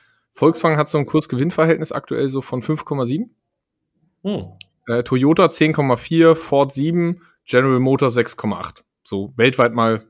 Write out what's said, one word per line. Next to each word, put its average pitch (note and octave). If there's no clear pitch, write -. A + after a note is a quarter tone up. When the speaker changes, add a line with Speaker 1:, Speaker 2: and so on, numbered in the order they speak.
Speaker 1:
Volkswagen D#3+
hat D3+
so -
ein D3
Kurs-Gewinn-Verhältnis D#3
aktuell -
so C3+
von B2+
fünf D#3
Komma C#3
sieben. D3+
Speaker 2:
Hm. F#3
Speaker 1:
Äh, A#2+
Toyota D3+
zehn D#3
Komma C#3
vier, E3
Ford C#3
sieben, E3+
General C3
Motors C3
sechs A#2+
Komma G2
acht. -
So G2+
weltweit B2+
mal A2+